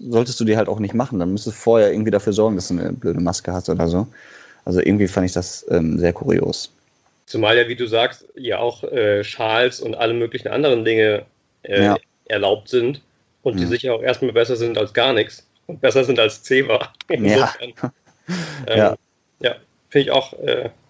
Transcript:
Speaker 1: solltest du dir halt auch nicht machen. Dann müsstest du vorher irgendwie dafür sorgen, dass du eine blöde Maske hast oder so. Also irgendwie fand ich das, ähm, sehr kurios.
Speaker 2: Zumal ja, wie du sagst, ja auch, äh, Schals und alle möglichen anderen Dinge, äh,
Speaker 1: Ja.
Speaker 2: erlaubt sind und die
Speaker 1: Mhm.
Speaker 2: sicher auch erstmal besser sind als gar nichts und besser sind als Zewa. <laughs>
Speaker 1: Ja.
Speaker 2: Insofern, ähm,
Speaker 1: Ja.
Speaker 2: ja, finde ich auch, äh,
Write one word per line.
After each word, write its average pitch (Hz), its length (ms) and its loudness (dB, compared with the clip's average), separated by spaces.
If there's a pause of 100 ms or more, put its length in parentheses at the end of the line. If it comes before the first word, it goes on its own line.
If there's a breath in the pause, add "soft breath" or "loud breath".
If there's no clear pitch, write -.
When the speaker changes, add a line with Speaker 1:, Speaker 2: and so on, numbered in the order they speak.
Speaker 1:
solltest 123 400 -2
du 117 40 0
dir 107 120 4
halt 107 120 2
auch 104 120 -4
nicht 101 140 -4
machen. 117 240 -2
Dann 87 140 -2
müsstest 104 240 -6
du - 60 -20
vorher 110 300 4
irgendwie 107 180 -2
dafür 101 220 0
sorgen, 107 240 2
dass 87 120 -6
du 92 60 -4
eine 87 180 -2
blöde 85 280 -4
Maske 87 320 -2
hast 90 180 -4
oder 87 180 0
so. 90 180 0 (600 loud breath)
Also 90 140 2
irgendwie 101 280 2
fand 92 180 0
ich 90 60 -4
das, - 380 -6
ähm, 80 280 0
sehr 85 140 2
kurios. - 580 -2 (560)
Speaker 2:
Zumal 110 300 2
ja, 120 120 4
wie 120 80 -6
du 120 100 -4
sagst, 113 480 -2
ja 117 240 -6
auch, 113 260 -4
äh, 104 400 0
Schals 117 560 -2
und 113 140 -8
alle 117 200 -2
möglichen 120 340 -6
anderen 120 360 0
Dinge, 110 400 2 (380)
äh, 101 220 2
Speaker 1:
Ja. 101 120 4 (300)
Speaker 2:
erlaubt 104 420 0
sind 127 320 0 (420)
und 110 180 -2
die 87 40 0
Speaker 1:
Mhm. 87 40 -2
Speaker 2:
sicher 120 260 -2
auch 113 80 -4
erstmal 123 300 -2
besser 117 240 2
sind 117 220 -2
als 104 160 -2
gar 127 180 2
nichts - 340 -2 (200)
und 107 140 -14
besser 131 240 4
sind 123 140 0
als 110 240 0
Zewa. 131 580 0
<laughs> - 100 -20
Speaker 1:
Ja. 165 60 -2
Speaker 2:
Insofern, 120 560 2 (920 loud breath)
ähm, 113 120 2
Speaker 1:
Ja. 107 180 4 (440)
Speaker 2:
ja, 120 160 -2 (340)
finde 143 160 4
ich - 40 -4
auch, 135 300 0
äh, 123 300 -2 (200)